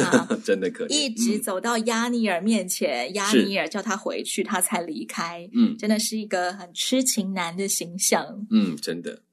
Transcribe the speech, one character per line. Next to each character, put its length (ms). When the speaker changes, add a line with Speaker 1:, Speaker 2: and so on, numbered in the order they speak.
Speaker 1:
啊。 300
Speaker 2:
<laughs> 100
真 180
的 100
可 160
怜。 40
Speaker 1:
一 200
直 280
走 220
到 180
亚 300
尼 200
尔 120
面 280
前， 420
Speaker 2:
嗯。 40
Speaker 1:
亚 180
尼 260
尔 100
叫 140
他 140
回 260
去， 200
Speaker 2:
是。 60
Speaker 1:
他 120
才 200
离 240
开。 480
Speaker 2:
嗯。 240
Speaker 1:
真 140
的 80
是 180
一 80
个 300
很 180
痴 300
情 320
男 220
的 100
形 320
象。 520
Speaker 2:
嗯， 260
真 260
的。 180